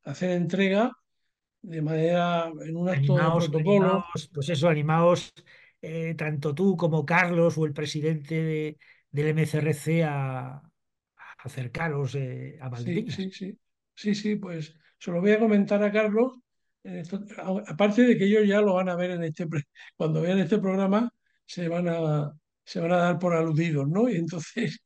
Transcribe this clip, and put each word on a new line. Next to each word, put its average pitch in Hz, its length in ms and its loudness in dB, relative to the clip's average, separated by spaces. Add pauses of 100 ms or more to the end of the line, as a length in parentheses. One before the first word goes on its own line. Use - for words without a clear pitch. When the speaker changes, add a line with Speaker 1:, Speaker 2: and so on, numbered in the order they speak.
Speaker 1:
hacer 180 280 -4
entrega 190 600 0 (720)
de 165 200 -8
manera, 165 720 0 (120)
en 160 120 -8
un 175 120 -2
acto 143 260 2
de 175 60 4
Speaker 2:
Animaos, 165 280 2
Speaker 1:
protocolo. 185 360 4
Speaker 2:
animaos, - 500 -2
pues 143 140 -6
eso, 165 200 2
animaos, 160 640 2 (480)
eh, 165 360 -6
tanto 151 380 -4
tú 185 220 2
como 160 280 0
Carlos 170 540 2
o 160 80 0
el 147 60 -4
presidente 151 680 -4
de, 156 360 -4 (320)
del 147 180 -2
M 156 180 2
C 151 120 -2
R 151 160 0
C 165 300 0
a, 135 520 -6
a 143 60 -20 (760)
acercaros, 139 800 -6
eh, 131 440 -8
a 135 60 -12
Speaker 1:
Sí, 123 40 -10
Speaker 2:
Valdepeñas. 170 440 -4
Speaker 1:
sí, 190 160 -8
sí. - 280 -12 (360)
Sí, 202 200 -2
sí, 208 220 -2
pues 175 380 -10 (240)
se - 120 -10
lo 175 100 -2
voy 202 120 4
a 214 60 4
comentar 208 440 4
a 208 80 2
Carlos. 214 420 2 (520)
Eh, 180 160 -12
esto, 190 200 -10 (160)
a-, 190 320 -4
aparte 208 340 4
de 240 140 8
que 190 80 2
ellos 214 220 6
ya 202 140 4
lo 202 140 4
van 185 140 2
a 175 80 -2
ver 180 160 -2
en 170 120 -4
este 160 220 -6
pre-, 156 180 -4 (320)
cuando 156 240 0
vean 180 180 2
este 190 200 2
programa, 196 540 0 (320)
se 175 240 -6
van 175 200 -2
a, 151 440 -2 (320)
se - 160 -8
van 170 120 0
a 180 40 4
dar 175 220 2
por 175 160 0
aludidos, 160 540 0
¿no? 208 200 2
Y 214 80 0
entonces 165 680 -6